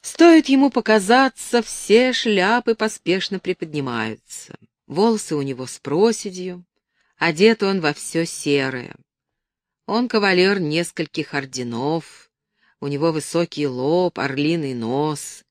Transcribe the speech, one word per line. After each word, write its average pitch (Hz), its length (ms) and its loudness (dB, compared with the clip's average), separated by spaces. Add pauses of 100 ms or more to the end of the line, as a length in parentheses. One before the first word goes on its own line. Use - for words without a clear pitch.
Стоит 330 460 6
ему 269 220 4
показаться, 233 920 2
все 240 520 2
шляпы 220 600 0
поспешно 190 640 -4
приподнимаются, 135 1160 -8 (280)
волосы 208 500 0
у 143 60 -2
него 131 240 -8
с - 140 -16
проседью, 180 840 -2 (540)
одет 170 440 4
он 196 200 0
во 147 120 0
всё - 300 -4
серое. 135 720 -4 (920)
Он 233 220 -2
кавалер 196 540 2
нескольких 156 720 -6
орденов, 131 1000 -6 (480)
у 143 80 -8
него 143 240 -2
высокий 156 560 -4
лоб, 151 500 -2
орлиный 139 580 -2
нос. 139 760 -6